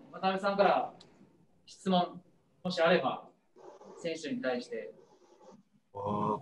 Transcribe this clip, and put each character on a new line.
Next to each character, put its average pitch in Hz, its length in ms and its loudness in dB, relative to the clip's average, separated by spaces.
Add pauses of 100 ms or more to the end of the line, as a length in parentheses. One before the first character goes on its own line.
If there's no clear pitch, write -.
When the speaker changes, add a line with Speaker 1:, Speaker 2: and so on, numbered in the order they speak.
(120)
Speaker 1:
渡 185 160 -2
辺 190 140 2
さ 196 120 0
ん 196 40 -4
か 196 60 8
ら 151 280 4 (760)
質 - 220 -6
問、 180 300 2 (440)
も 180 80 -4
し 170 100 0
あ 165 80 6
れ 180 100 6
ば。 135 280 -2 (720)
選 165 240 -4
手 143 100 -6
に 120 100 -4
対 127 200 -2
し - 60 -12
て。 113 260 -8 (1000)
Speaker 2:
お 104 420 -2
ー、 104 60 -4